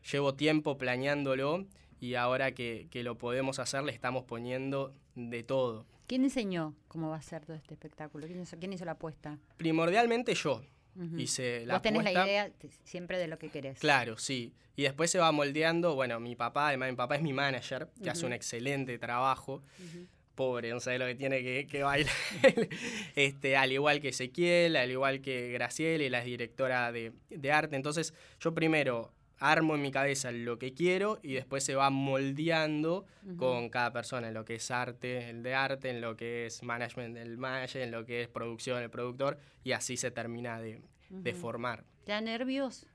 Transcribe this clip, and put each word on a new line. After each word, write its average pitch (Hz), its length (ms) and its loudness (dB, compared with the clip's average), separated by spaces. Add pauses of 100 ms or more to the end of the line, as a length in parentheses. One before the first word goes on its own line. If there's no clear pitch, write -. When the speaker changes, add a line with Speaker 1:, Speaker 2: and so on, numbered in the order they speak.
(100)
Speaker 1:
llevo 143 240 2
tiempo 147 440 2
planeándolo 139 880 0 (340)
y 123 140 -4
ahora 127 380 2
que, 120 380 -6
que 123 120 -6
lo 120 160 -6
podemos 131 400 -2
hacer 135 240 -2
le 143 100 -4
estamos 127 320 -4
poniendo 135 720 -4 (220)
de 120 260 -8
todo. 117 420 0 (220)
Speaker 2:
¿Quién 254 160 0
diseñó 190 520 0 (140)
cómo 160 220 -6
va 156 60 -6
a 151 60 -12
ser 156 220 -12
todo 160 120 -12
este 151 180 -16
espectáculo? 151 520 -14
¿Quién 180 140 -10
hizo, 170 180 -12
quién 185 140 -8
hizo 185 140 -8
la 165 60 -6
apuesta? 151 460 -10 (200)
Speaker 1:
Primordialmente 196 760 4
yo. 127 280 0 (320)
Speaker 2:
Ujú. 170 240 -8
Speaker 1:
Hice 120 480 -2
la 120 80 0
Speaker 2:
Vos 185 80 0
tenés 220 220 2
la 208 60 2
Speaker 1:
apuesta. 180 160 4
Speaker 2:
idea 202 240 0
t-, - 200 -20 (140)
siempre 175 340 -8
de 175 80 -2
lo 160 120 -8
que 156 120 -10
querés. 135 280 -8
Speaker 1:
Claro, 123 380 4
sí. 123 380 -4 (220)
Y 143 60 0
después 143 280 2
se 196 80 4
va 165 120 8
moldeando, 156 640 4
bueno, 120 260 0
mi 120 160 -6
papá, 123 320 2
además 131 220 0
mi 123 60 -4
papá 123 200 2
es 147 60 2
mi 147 120 0
manager, 131 540 -2 (140)
que - 60 -4
hace 120 120 -2
Speaker 2:
Ujú. 131 80 -2
Speaker 1:
un 123 40 0
excelente 123 680 -4
trabajo. 131 640 0 (160)
Speaker 2:
Ujú. 175 280 -16 (280)
Speaker 1:
Pobre, 123 340 0
no 120 120 -4
sabe 127 180 -2
lo 127 80 0
que 127 80 -4
tiene 135 280 0
que, 127 240 -2
que 139 160 -2
bailar. 139 300 4 (300)
<laughs> 226 720 4
Este, 139 400 4
al 135 160 6
igual 147 300 4
que 139 80 -2
Ezequiel, 170 680 4
al 127 140 4
igual 135 320 0
que 123 280 -4
Graciela, 147 540 0
y 131 60 0
la 123 100 2
directora 123 720 0
de, 117 220 -6 (160)
de 143 220 0
arte. 151 240 4
Entonces, 151 360 -2 (260)
yo 165 140 0
primero 151 640 2 (240)
armo 156 380 6
en 147 60 0
mi 139 80 0
cabeza 135 420 0
lo 120 260 -4
que 131 160 -6
quiero 185 480 2
y 143 120 -8
después 131 300 -2
se 139 100 -2
va 135 140 6
moldeando 151 1200 2 (180)
Speaker 2:
Ujú. 185 140 -10
Speaker 1:
con 123 320 2
cada 120 240 0
persona, 120 340 -4
en 113 60 -6
lo 110 100 -8
que 117 120 -6
es - 140 -8
arte, 123 600 -4
el 117 120 -10
de 127 120 -4
arte, 135 340 0
en 120 140 -4
lo 113 160 -4
que 117 280 -4
es - 160 -12
management, 117 540 -6
el 117 220 -10
manager, 131 440 -6
en 120 80 -4
lo 117 140 -6
que 120 160 -4
es 117 80 -4
producción, 117 540 -4
el 117 80 -8
productor, 127 480 -2 (260)
y 127 80 0
así 120 240 -2
se 123 140 -2
termina 117 500 -6
de, 113 220 -12 (260)
de 185 220 -4
Speaker 2:
Ujú. 180 100 -8
Speaker 1:
formar. 120 440 -4 (200)
Speaker 2:
¿Te 202 80 -6
da 208 80 -2
nervios? 254 760 -4